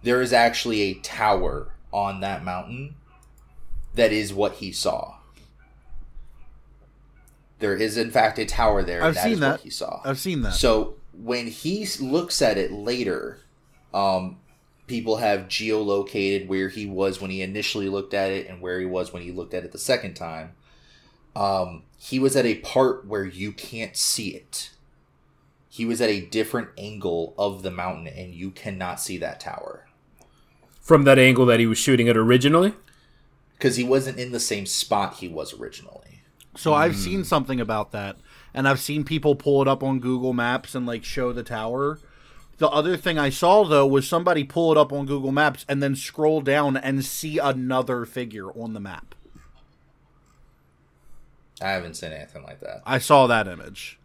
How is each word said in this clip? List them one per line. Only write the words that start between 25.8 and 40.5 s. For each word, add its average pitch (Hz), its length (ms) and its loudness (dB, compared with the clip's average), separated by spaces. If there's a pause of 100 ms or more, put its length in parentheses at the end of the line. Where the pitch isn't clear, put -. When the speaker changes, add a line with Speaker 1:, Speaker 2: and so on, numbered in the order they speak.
Speaker 1:
was 113 160 -2
at 117 80 2
a 101 140 0
different 110 560 -4
angle 95 600 -6
of 95 240 -2
the 92 80 -6
mountain, 87 380 -8
and 90 260 -14
you 92 160 -10
cannot 92 500 -10
see 92 180 -8
that - 200 -8
tower. - 480 -14 (960)
Speaker 3:
From 147 240 8
that 135 160 10
angle 127 260 8
that 117 140 6
he 117 60 4
was 110 120 2
shooting 120 300 4
at 117 80 6
originally? 139 580 6 (840)
Speaker 1:
'Cause 120 160 2
he 123 80 0
wasn't 131 340 0
in 123 140 -8
the 117 80 -4
same 101 260 -4
spot 101 520 -2
he 92 100 -10
was 78 280 -10
originally. - 640 -18 (340)
Speaker 2:
So 156 180 2
I've 156 200 4
Speaker 3:
Hmm. 101 60 -6
Speaker 2:
seen 180 240 -4
something 135 360 0
about 107 320 -4
that, 101 240 -8 (360)
and 135 140 0
I've 135 140 2
seen 147 240 -4
people 151 320 2
pull 139 260 4
it 135 60 4
up 135 160 0
on 135 160 0
Google 127 320 -2
Maps 120 420 -2